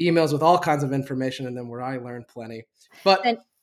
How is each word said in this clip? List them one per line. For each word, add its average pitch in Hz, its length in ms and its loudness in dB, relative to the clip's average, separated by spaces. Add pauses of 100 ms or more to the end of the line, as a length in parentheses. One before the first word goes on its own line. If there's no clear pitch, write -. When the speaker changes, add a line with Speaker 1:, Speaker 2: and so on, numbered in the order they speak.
Speaker 1:
emails 165 300 4
with 147 120 -2
all 175 160 6
kinds 151 260 0
of 131 80 -2
information 131 540 -4
and 123 100 -8
then 120 120 -10
where 120 120 -10
I 131 160 -6
learn 123 320 -12
plenty. 113 360 -14 (380)
But 196 200 4
Speaker 2:
Then, 233 160 0 (240)